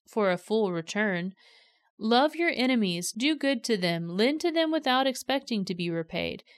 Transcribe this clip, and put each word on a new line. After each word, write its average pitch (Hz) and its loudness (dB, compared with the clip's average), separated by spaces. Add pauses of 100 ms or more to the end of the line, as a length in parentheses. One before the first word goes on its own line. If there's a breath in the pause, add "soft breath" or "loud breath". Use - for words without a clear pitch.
for 202 0
a 175 0
full 208 0
return. 180 -2 (680 soft breath)
Love 247 4
your 330 2
enemies, 214 0
do 285 0
good 277 0
to 220 0
them, 170 -2
lend 240 0
to 349 0
them 320 0
without 269 2
expecting 262 -2
to 185 -4
be 170 -2
repaid. 165 -4 (140 soft breath)